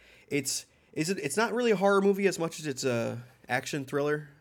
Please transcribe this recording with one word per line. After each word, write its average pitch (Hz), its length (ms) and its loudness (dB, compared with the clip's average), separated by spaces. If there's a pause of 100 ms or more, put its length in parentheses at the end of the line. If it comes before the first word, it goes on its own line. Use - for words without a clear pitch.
(300)
it's, - 360 -4 (260)
is 156 180 -2
it, 190 80 -2
it's - 180 -4
not 214 160 2
really 240 200 2
a 202 40 2
horror 196 240 4
movie 196 260 4
as 175 120 0
much 165 220 -4
as 156 60 -8
it's 135 180 -4
a 117 340 0 (300)
action 135 360 -4
thriller. 147 440 -4 (120)